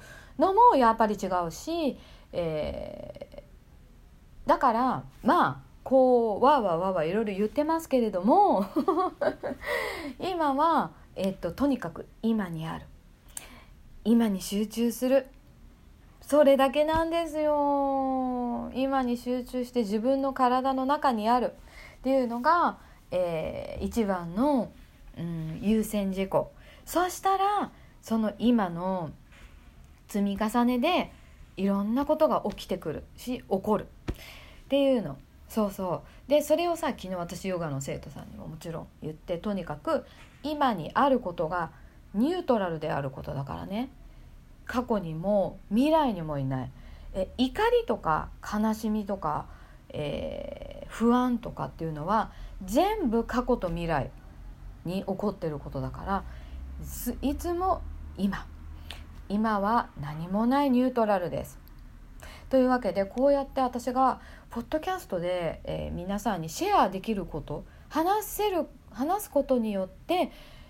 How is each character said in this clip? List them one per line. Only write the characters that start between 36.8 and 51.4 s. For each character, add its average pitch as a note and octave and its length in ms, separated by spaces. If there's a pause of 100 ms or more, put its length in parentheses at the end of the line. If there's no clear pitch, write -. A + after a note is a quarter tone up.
昨 - 120
日 F#3 140
私 F3 320
ヨ F#3 120
ガ E3 100
の C3+ 120
生 C#3+ 180
徒 - 100
さ D#3 120
ん - 80
に - 80
も - 100
も D#3+ 100
ち E3 140
ろ D#3+ 100
ん - 60 (140)
言 D#3 100
っ - 20
て、 E3+ 240
と G#3 160
に F#3 120
か D3+ 100
く D4+ 300 (360)
今 C#4+ 320
に D#3+ 200
あ C4 140
る C4 120
こ F3+ 140
と E3+ 140
が E3+ 240 (420)
ニ A#3 160
ュ F4+ 100
ー - 60
ト A#3 140
ラ F#3 100
ル E3 100
で E3 120
あ D3+ 100
る C#3 80
こ C#3 140
と D3 100
だ C#3 100
か - 120
ら E3+ 100
ね。 G#3+ 240 (760)
過 B3 180
去 A3+ 160
に E3 140
も F#3 460 (100)
未 B3+ 220
来 D4+ 220
に E3+ 80
も D#3 180
い C3+ 60
な C3 200
い。 B2+ 60 (420)
え、 F#3+ 240
怒 B3+ 320
り A#4+ 160
と G#3+ 120
か D#3 320 (140)
悲 G#3+ 300
し G#3+ 160
み G#3+ 160
と G3+ 120
か、 D3+ 280 (440)
え - 960
ー、 - 40
不 A#3 260
安 B3 220
と E3 140